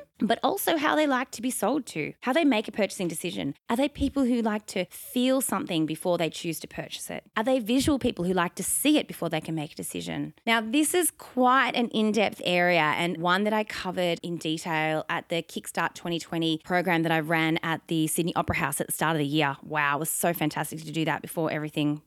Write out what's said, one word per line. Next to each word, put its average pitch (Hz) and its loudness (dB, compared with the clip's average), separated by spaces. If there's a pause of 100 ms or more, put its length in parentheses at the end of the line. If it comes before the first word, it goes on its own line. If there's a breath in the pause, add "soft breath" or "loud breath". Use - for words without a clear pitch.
(180)
but 226 2
also 339 0
how 302 2
they 302 4
like 262 0
to - -12
be 240 -2
sold 240 0
to, 147 -6
how 254 0
they 330 4
make 220 4
a - -10
purchasing 196 -2
decision. 170 -4 (160)
Are - 0
they 277 2
people 277 0
who 240 2
like 214 -2
to 185 -2
feel 254 0
something 175 0
before 170 0
they 165 2
choose 160 -6
to - -12
purchase - -10
it? - -10 (100)
Are 220 0
they 262 2
visual 247 2
people 175 -2
who 185 2
like 180 2
to 190 -4
see 302 2
it - -2
before 175 -6
they 160 0
can 160 -6
make 151 -4
a - -20
decision? 165 -6 (120)
Now, 233 4
this 262 0
is 359 2
quite 254 2
an 233 0
in-depth 214 2
area 175 4
and 175 0
one 175 2
that 214 2
I 220 0
covered 180 -2
in 175 -6
detail 156 -2
at 165 -4
the 165 -2
Kickstart - -6
twenty 170 -4
twenty 160 -2
program 175 2
that 165 2
I 160 2
ran 160 2
at 165 -4
the 160 2
Sydney 165 0
Opera 170 0
House 147 -2
at - -8
the 160 -6
start 160 0
of 151 0
the 147 0
year. 143 0
Wow, 147 0
it 143 -2
was 160 -4
so 175 0
fantastic 156 -4
to 156 -12
do 160 -2
that 151 0
before - -4
everything 151 -2